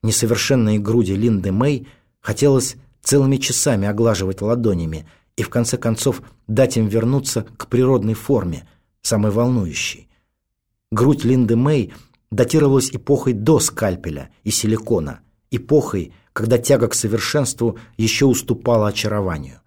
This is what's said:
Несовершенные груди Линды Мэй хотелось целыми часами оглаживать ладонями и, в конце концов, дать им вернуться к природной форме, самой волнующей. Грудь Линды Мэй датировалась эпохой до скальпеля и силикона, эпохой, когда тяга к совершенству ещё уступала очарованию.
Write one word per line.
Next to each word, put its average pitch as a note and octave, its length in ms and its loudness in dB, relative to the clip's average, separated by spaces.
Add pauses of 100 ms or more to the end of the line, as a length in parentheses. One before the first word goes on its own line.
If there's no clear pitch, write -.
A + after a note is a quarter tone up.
Несовершенные A2 760 2
груди G#2 360 0
Линды G2+ 380 0
Мэй B2 360 0 (320)
хотелось C3+ 560 0 (260)
целыми C3+ 340 2
часами A#2 520 -2
оглаживать G#2 540 0
ладонями F#2+ 680 -2 (280)
и, - 60 -4
в G2 60 -6
конце A#2+ 300 -2
концов, A2+ 440 -2 (260)
дать B2+ 280 2
им A2 120 2
вернуться A#2 580 0 (100)
к - 120 -14
природной A#2+ 460 2
форме, F#2 520 -2 (340)
самой G#2+ 300 0
волнующей. A2+ 800 -2 (840)
Грудь A#2+ 340 2
Линды A#2+ 320 4
Мэй C3 380 0 (360)
датировалась C3+ 600 2
эпохой - 420 0
до A#2 280 2
скальпеля F2 680 -6 (120)
и G#2 80 -6
силикона, G#2+ 680 -2 (300)
эпохой, B2 640 -2 (200)
когда A2+ 260 0
тяга A#2+ 300 2
к - 60 -4
совершенству A#2 840 -2 (180)
ещё A2 300 0
уступала A#2+ 640 2
очарованию. F#2+ 800 -6